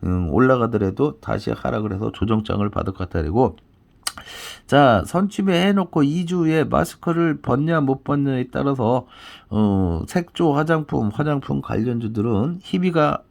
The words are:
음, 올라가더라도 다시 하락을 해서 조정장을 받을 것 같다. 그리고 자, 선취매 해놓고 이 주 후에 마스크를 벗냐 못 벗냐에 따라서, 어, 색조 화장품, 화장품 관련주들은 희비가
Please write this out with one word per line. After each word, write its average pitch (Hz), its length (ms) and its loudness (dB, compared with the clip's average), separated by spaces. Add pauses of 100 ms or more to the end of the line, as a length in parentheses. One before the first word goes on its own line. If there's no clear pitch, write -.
음, 90 280 0
올라가더라도 117 880 2
다시 107 300 -4
하락을 110 420 -4
해서 107 180 -4
조정장을 107 580 -2
받을 - 240 -4
것 90 160 -8
같다. 85 120 -2
그리고 92 340 0 (1120)
자, 127 380 6
선취매 190 640 0
해놓고 196 360 2
이 160 220 0
주 180 140 -2
후에 160 240 2
마스크를 165 760 -2
벗냐 151 400 0
못 135 220 0
벗냐에 139 480 -2
따라서, 127 560 0 (420)
어, 95 580 2
색조 170 460 0
화장품, 151 560 0
화장품 143 520 -2
관련주들은 117 1000 -2
희비가 165 680 0